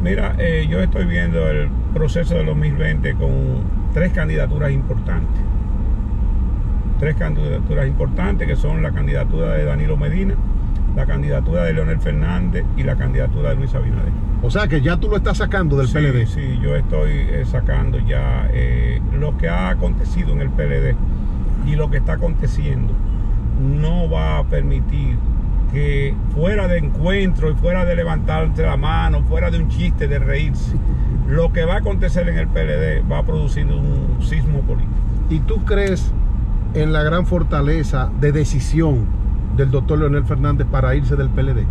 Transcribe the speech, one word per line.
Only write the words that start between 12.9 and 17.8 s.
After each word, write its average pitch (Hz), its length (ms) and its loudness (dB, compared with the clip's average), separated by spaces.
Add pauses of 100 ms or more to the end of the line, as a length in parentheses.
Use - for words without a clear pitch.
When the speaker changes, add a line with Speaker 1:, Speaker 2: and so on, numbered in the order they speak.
Speaker 1:
candidatura 131 560 0
de 135 60 0
Luis 135 180 -2
Abinader. 117 360 0 (300)
Speaker 2:
O 123 80 0
sea 202 180 0
que 156 140 2
ya 165 160 0
tú 160 120 0
lo 208 80 0
estás 190 200 0
sacando 180 400 0
del 131 100 2
Speaker 1:
Sí, - 60 0
Speaker 2:
P 151 60 0
L 143 120 2
D. 120 140 2
Speaker 1:
sí, 127 360 -2
yo 139 140 0
estoy, - 360 0
eh, - 340 0
sacando - 540 0